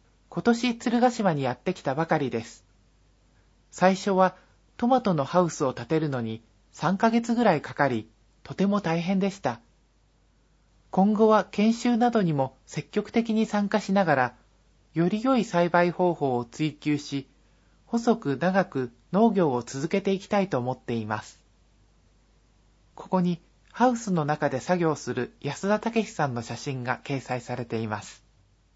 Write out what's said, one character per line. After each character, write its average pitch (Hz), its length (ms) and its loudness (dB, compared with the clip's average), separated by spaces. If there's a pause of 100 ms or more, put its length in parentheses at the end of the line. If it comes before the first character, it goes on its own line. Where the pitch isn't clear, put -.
(280)
今 - 160 -8
年 233 340 2
鶴 233 220 0
ヶ 240 120 4
島 202 220 0
に 143 100 -2
や 127 100 0
っ - 60 -10
て 185 140 -4
き - 80 -10
た 135 140 -2
ば 160 120 -2
か 165 100 2
り 139 120 0
で 113 140 -4
す。 - 220 -20 (1080)
最 190 240 2
初 196 160 -4
は 185 240 2 (400)
ト 240 120 -4
マ 254 140 4
ト 208 120 0
の 147 100 0
ハ 175 180 2
ウ 170 80 2
ス - 160 -6
を 127 80 0
建 117 120 -10
て 160 140 0
る 156 100 -2
の 131 120 -4
に 113 220 -8 (280)
三 180 260 -2
ヶ 226 120 4
月 233 260 0
ぐ 247 80 2
ら 190 120 6
い 139 60 -2
か - 120 -14
か 143 140 2
り、 113 220 -2 (340)
と - 100 -14
て 185 120 0
も 202 160 2
大 170 200 0
変 190 180 0
で 196 120 0
し - 80 -14
た。 120 220 -4 (1300)
今 202 240 2
後 214 140 4
は 214 220 4
研 220 240 2
修 240 240 0
な 240 140 2
ど 233 100 2
に 165 120 0
も 135 320 -2
積 - 240 -10
極 208 220 -4
的 226 220 0
に 220 120 2
参 208 240 -2
加 220 100 2
し 196 140 -2
な 196 120 4
が 151 100 4
ら、 123 200 0 (580)
よ 170 160 2
り 214 140 -4
良 262 140 2
い 202 80 2
栽 175 240 2
培 175 220 4
方 180 220 0
法 135 240 -2
を 120 80 -4
追 151 280 -4
求 147 240 -2
し、 139 320 -8 (560)
細 233 320 2
く 139 200 -4
長 185 280 2
く 127 260 -6 (220)
農 220 180 4
業 175 220 2
を 120 100 -2
続 135 240 -8
け 196 140 -2
て 196 100 -2
い 190 80 -2
き - 80 -16
た 202 140 0
い 190 80 -2
と - 80 -2
思 123 160 -4
っ 123 40 -8
て - 160 -8
い 113 120 -4
ま 107 160 -6
す。 - 180 -20 (1600)
こ - 140 -18
こ 185 120 2
に 175 200 -2 (300)
ハ 247 180 2
ウ 240 80 -2
ス 208 140 -6
の 165 140 0
中 151 240 0
で 131 100 -2
作 180 200 0
業 160 160 2
す - 180 -8
る 120 260 -6
安 143 280 -6
田 208 120 2
武 226 300 -2
さ - 180 -4
ん 127 60 -4
の 117 80 -4
写 117 160 -10
真 131 260 -8
が 123 200 -2
掲 139 180 -6
載 123 200 -6
さ 123 140 -8
れ 123 100 -8
て 117 120 -6
い 113 100 -4
ま 107 140 -6
す。 - 220 -20 (520)